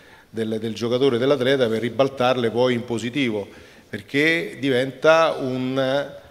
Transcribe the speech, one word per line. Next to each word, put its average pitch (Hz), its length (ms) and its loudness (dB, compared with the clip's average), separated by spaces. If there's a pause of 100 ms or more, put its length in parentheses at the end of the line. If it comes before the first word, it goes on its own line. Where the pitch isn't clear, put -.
(280)
del, 110 300 -4
del 110 160 -6
giocatore, 120 420 2
dell'atleta, 131 520 2
per 110 120 -2
ribaltarle 123 720 0
poi 123 240 2
in 117 100 -4
positivo, 117 640 -4 (400)
perché 151 720 -2
diventa 139 760 2
un, 131 720 -2 (200)